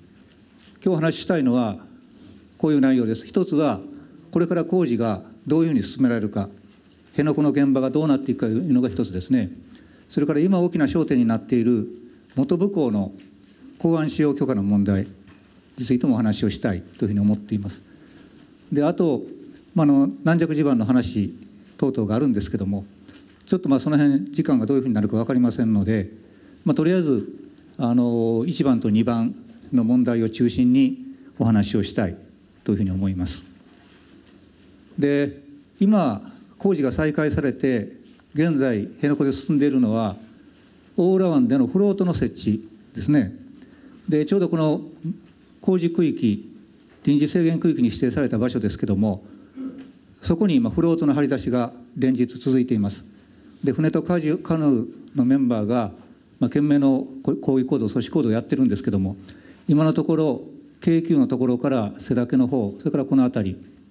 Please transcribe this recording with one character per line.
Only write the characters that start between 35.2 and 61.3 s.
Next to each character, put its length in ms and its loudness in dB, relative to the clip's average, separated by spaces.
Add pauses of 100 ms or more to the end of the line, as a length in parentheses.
今、 520 2 (240)
工 200 0
事 60 -2
が 100 0
再 200 0
開 200 0
さ 80 -2
れ 120 0
て、 440 -2 (380)
現 240 0
在、 260 0
辺 240 -4
野 80 2
古 120 0
で 80 -2
進 200 -2
ん 20 2
で 80 2
い 60 2
る 80 2
の 120 2
は、 220 -2 (800)
大 200 2
浦 140 2
湾 180 2
で 100 2
の 80 2
フ 140 0
ロ 100 4
ー 40 0
ト 100 -2
の 100 0
設 220 -4
置 320 -4 (260)
で 80 -10
す 80 0
ね。 240 2 (720)
で、 160 0
ち 80 -6
ょ 40 4
う 40 2
ど 80 0
こ 80 -2
の 240 0 (800)
工 180 2
事 120 -2
区 140 2
域、 480 -2 (520)
臨 140 4
時 80 2
制 160 0
限 160 0
区 120 2
域 100 0
に 80 4
指 100 -6
定 120 0
さ 100 -2
れ 80 0
た 100 -2
場 120 0
所 100 -4
で 80 0
す 80 -4
け 80 -6
ど 120 0
も、 280 0 (960)
そ 160 0
こ 100 2
に 100 4
今、 120 2
フ 140 -2
ロ 100 2
ー 40 0
ト 100 -2
の 80 4
張 80 0
り 60 2
出 100 0
し 120 -6
が 220 -2 (240)
連 160 2
日 140 0 (120)
続 220 2
い 60 0
て 80 -2
い 40 2
ま 120 0
す。 160 -12 (580)
で、 80 0
船 180 0
と 120 0
カ 180 0
ジ 80 -2
ュ、 140 -2
カ 160 0
ヌ 60 0
ー 220 2 (300)
の 80 2
メ 120 4
ン 120 2
バ 140 0
ー 40 -2
が、 260 -2 (460)
ま 100 0
あ、 20 -10
懸 100 0
命 180 4
の 280 2 (160)
こ-、 180 0
抗 160 0
議 80 2
行 140 0
動、 80 -2
阻 160 -2
止 80 -12
行 120 0
動 60 0
を 40 2
や 80 0
っ 20 -4
て 140 -2
る 80 4
ん 40 4
で 80 0
す 60 -8
け 80 -4
ど 80 0
も、 180 -2 (500)
今 180 4
の 100 2
と 100 0
こ 120 0
ろ、 260 0 (400)
京 180 4
急 160 0
の 100 4
と 120 -2